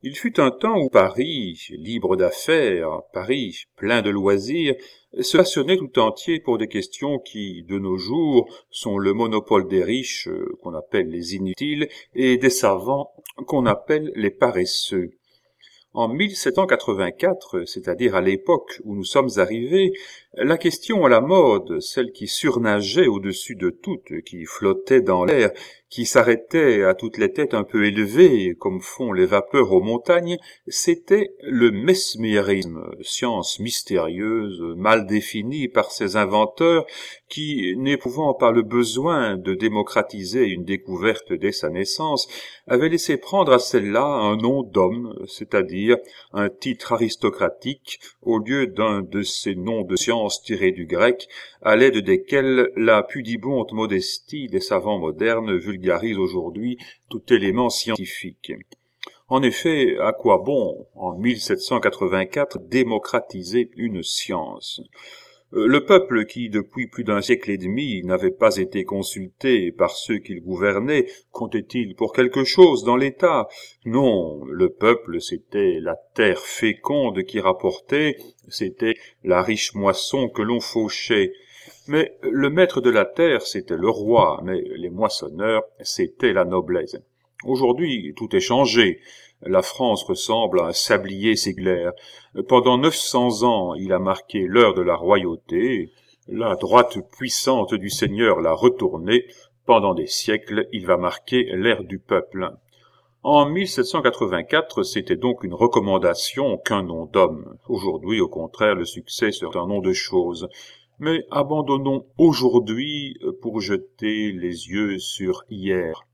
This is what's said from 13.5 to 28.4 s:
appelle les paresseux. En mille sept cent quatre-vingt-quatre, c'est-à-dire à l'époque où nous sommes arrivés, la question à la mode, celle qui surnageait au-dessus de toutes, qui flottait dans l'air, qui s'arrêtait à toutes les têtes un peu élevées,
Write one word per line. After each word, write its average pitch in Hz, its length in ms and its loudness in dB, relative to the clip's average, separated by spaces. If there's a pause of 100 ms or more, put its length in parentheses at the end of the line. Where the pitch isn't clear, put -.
appelle 151 520 0
les 104 140 0
paresseux. - 800 -2 (840)
En 117 140 0
mille 185 300 -2
sept 127 180 -2
cent 190 140 2
quatre-vingt-quatre, - 960 0
c'est-à-dire 92 500 -2
à 95 60 4
l'époque 95 640 0
où 104 100 -8
nous 98 100 -6
sommes 135 340 0
arrivés, 135 540 2 (420)
la 151 220 0
question 175 480 -2
à 135 40 6
la 117 120 8
mode, 113 600 4
celle - 320 -4
qui 98 160 -12
surnageait 117 800 2
au-dessus 98 480 -4
de 90 140 -2
toutes, 85 540 -10
qui 85 200 -14
flottait 95 560 2
dans 92 240 2
l'air, 113 260 4 (380)
qui 120 180 -6
s'arrêtait 117 760 4
à 92 100 6
toutes 110 240 -8
les 101 140 2
têtes 147 200 -2
un 107 120 -2
peu 104 220 0
élevées, 104 720 4